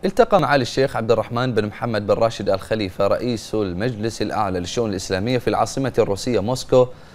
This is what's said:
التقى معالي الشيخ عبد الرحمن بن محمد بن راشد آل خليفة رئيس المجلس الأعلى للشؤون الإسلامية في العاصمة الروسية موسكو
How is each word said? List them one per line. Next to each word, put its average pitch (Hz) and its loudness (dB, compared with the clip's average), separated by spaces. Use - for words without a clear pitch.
التقى 196 4
معالي 139 2
الشيخ 131 0
عبد 117 0
الرحمن 120 0
بن 107 2
محمد 104 -4
بن 104 6
راشد 110 0
آل 95 2
خليفة 101 -2
رئيس 110 -2
المجلس 107 -2
الأعلى 95 -2
للشؤون 107 -2
الإسلامية 98 -2
في 113 -2
العاصمة 113 0
الروسية 104 0
موسكو 123 2